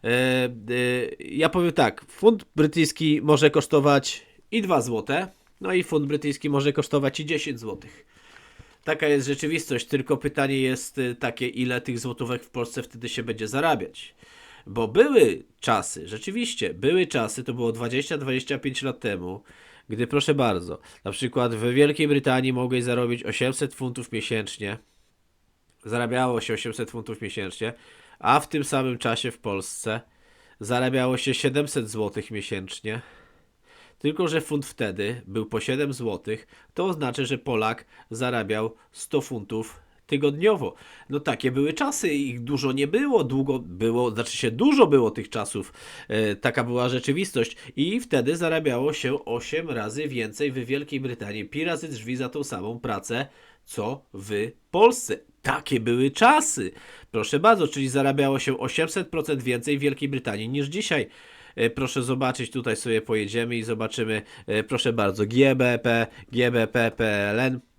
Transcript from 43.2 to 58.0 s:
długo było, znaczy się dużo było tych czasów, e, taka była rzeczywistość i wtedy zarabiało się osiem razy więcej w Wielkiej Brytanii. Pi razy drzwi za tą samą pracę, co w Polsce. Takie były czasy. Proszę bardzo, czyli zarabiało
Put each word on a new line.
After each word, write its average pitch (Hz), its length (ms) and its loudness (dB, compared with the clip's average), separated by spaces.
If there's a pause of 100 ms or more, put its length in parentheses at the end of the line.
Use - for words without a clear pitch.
długo 135 340 0
było, 113 520 0
znaczy 110 260 -4
się 120 140 0
dużo 247 360 6
było 131 240 6
tych 104 180 -8
czasów, 101 440 -8 (360)
e, 107 280 0
taka 120 280 0
była 123 240 0
rzeczywistość 131 680 0 (200)
i 185 240 0
wtedy 143 360 0
zarabiało 156 560 0
się 127 320 -4
osiem 151 460 -4
razy 120 380 -4
więcej 127 440 -4
w - 20 -8
Wielkiej 135 460 -4
Brytanii. 107 440 -6
Pi 147 200 -6
razy 165 240 -4
drzwi 120 280 -6
za 127 120 -4
tą 143 160 -6
samą 110 360 -8
pracę, 117 460 -4 (380)
co 123 400 -6 (100)
w 104 360 -4 (200)
Polsce. 226 480 4 (240)
Takie - 380 0
były 120 300 2
czasy. 247 600 4 (400)
Proszę 113 280 0
bardzo, 190 300 6
czyli 135 200 -2
zarabiało 139 500 2